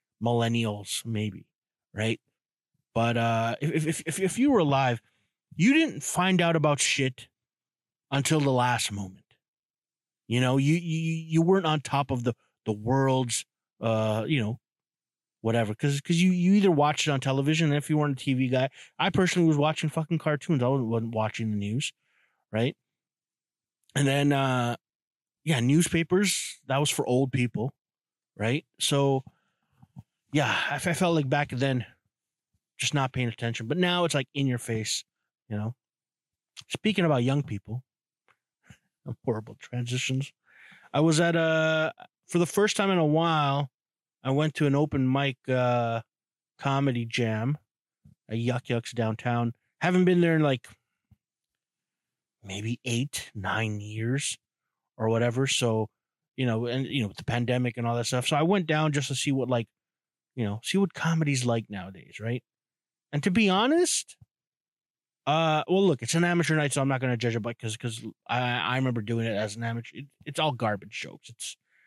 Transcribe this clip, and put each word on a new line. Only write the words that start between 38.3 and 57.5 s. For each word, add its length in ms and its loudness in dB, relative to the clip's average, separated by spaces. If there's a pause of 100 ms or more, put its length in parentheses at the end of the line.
<laughs> 200 -12
horrible 340 -6
transitions. 720 -6 (600)
I 80 2
was 180 4
at 160 2
a, 580 2 (340)
for 120 0
the 60 4
first 320 0
time 120 2
in 80 2
a 80 4
while, 640 2 (540)
I 80 -2
went 240 0
to 100 2
an 100 4
open 360 2
mic, 240 0 (140)
uh, 520 0 (560)
comedy 480 -2
jam 520 -2 (720)
at 80 -6
Yuck 300 -4
Yucks 280 -4
downtown. 580 -2 (280)
Haven't 240 2
been 160 4
there 160 2
in, 40 2
like, 280 0 (1800)
maybe 400 -6
eight, 500 -4
nine 460 -4
years 560 -4 (600)
or 120 -2
whatever. 380 0
So, 420 0 (460)
you 100 -2
know, 220 0
and, 180 -2
you 160 -2
know, 60 0
with 100 -10
the 60 -16
pandemic 540 -2